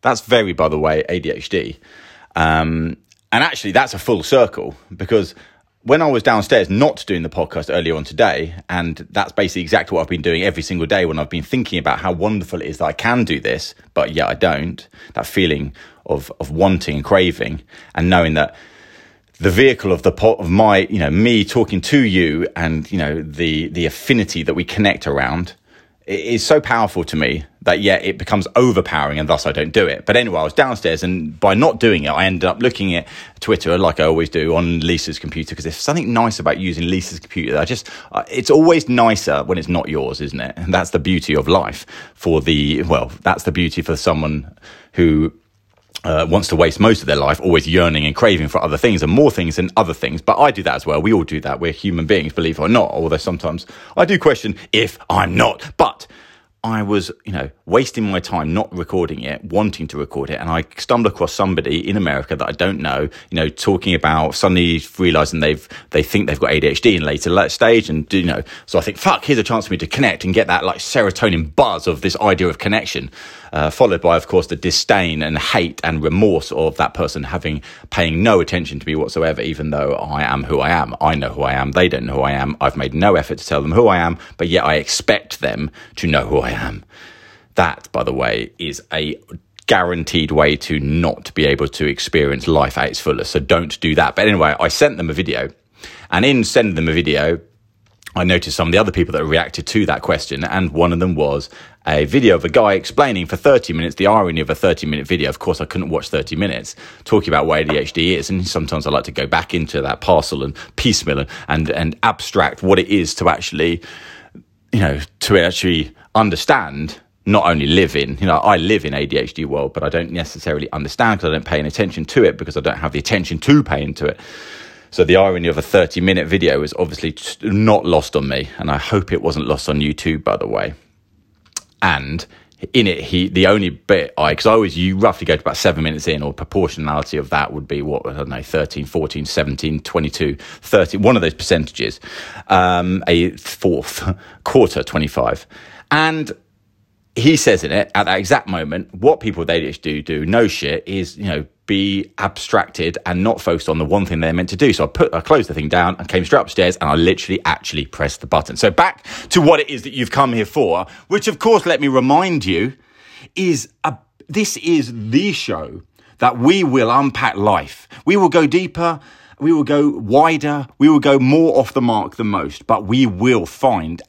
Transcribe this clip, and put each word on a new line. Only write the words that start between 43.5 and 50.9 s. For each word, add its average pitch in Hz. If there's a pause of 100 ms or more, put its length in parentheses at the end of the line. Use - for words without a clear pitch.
beauty 85
for 80
someone 76 (380)
who, 80 (720)
uh, 80
wants 82
to -
waste 85
most 107
of -
their 73
life 71
always 82
yearning 80
and 73
craving 85
for -
other 78
things 107
and 76
more 131
things 85
and 90
other 87
things. 76
But -
I 139
do 98
that 73
as -
well. 78